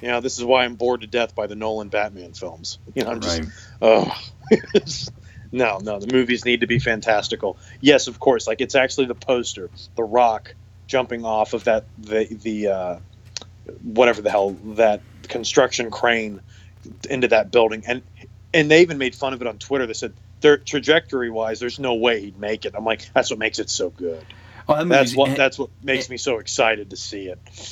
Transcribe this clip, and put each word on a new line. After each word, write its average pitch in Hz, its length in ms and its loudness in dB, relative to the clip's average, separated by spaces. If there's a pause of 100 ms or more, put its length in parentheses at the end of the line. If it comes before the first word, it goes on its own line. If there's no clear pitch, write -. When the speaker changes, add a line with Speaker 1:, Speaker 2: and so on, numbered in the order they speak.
Speaker 1:
You 120 60 -8
know, 120 120 0
this 127 180 -6
is 120 60 -8
why 127 200 4
I'm 120 120 -4
bored 120 240 -2
to 113 60 -16
death 117 280 -2
by 107 140 -4
the 104 80 -12
Nolan 110 320 -6
Batman 101 460 -6
films. 85 440 -12 (160)
You - 100 -2
know, 117 80 -6
I'm 113 80 -8
just, 85 200 -4 (400)
Speaker 2:
Right. 110 320 4 (720)
Speaker 1:
ugh. - 260 -10 (100)
<laughs> - 340 -20
No, 117 260 0
no, 104 200 -8
the 104 160 -8
movies 123 300 2
need 123 160 2
to 117 80 0
be 117 100 0
fantastical. 107 800 -2 (220)
Yes, 135 260 6
of 123 140 -12
course. 120 260 2
Like, 110 140 -2
it's 127 160 -2
actually 131 300 2
the 120 100 -6
poster, 117 520 -4 (280)
The 117 80 -2
Rock 113 500 2 (320)
jumping 123 380 -2
off 110 300 0
of 113 100 -6
that, 113 220 0 (120)
the, 110 280 -2 (160)
the, 104 260 -4
uh, 90 300 -4 (840)
whatever 120 400 4
the 104 80 0
hell, 98 200 2 (260)
that 107 240 4 (260)
construction 120 640 0
crane 110 500 0 (680)
into 127 200 0
that 107 220 4
building. 110 380 2
And, 123 140 -4 (520)
and 151 160 4
they 156 120 10
even 165 160 2
made 127 180 -2
fun 135 160 -6
of 123 80 -8
it 120 80 -6
on 104 100 -8
Twitter. 135 280 -2
They 110 60 -6
said, 110 200 -8 (280)
"Their 147 160 8
trajectory-wise, 123 1040 -2
there's 123 200 -6
no 127 140 -2
way 113 260 2
he'd 98 180 -14
make 107 260 -6
it." 101 120 -8
I'm 107 80 -6
like, 110 280 -4
"That's 123 180 2
what 113 80 -6
makes 110 200 -4
it 104 120 -6
so 90 200 -4
good." 82 340 -8 (440)
Speaker 2:
Oh, 151 80 2
that 165 120 -2
Speaker 1:
That's 139 120 6 (100)
Speaker 2:
movie's 120 60 -6
Speaker 1:
what, 135 140 4
Speaker 2:
and 139 60 -2
Speaker 1:
that's 135 220 0
what 135 120 -8 (120)
makes 135 240 -2
Speaker 2:
and - 60 -14
Speaker 1:
me 123 40 -10
so 120 220 -2
excited 107 520 0
to 95 60 -16
see 98 300 -10
it. 90 120 -12 (320)